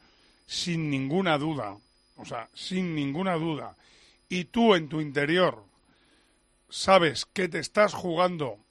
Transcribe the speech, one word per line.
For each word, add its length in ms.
sin 460
ninguna 480
duda, 360
o 80
sea, 280
sin 400
ninguna 400
duda, 400
y 160
tú 300
en 120
tu 140
interior 600
sabes 560
que 220
te 100
estás 360
jugando 640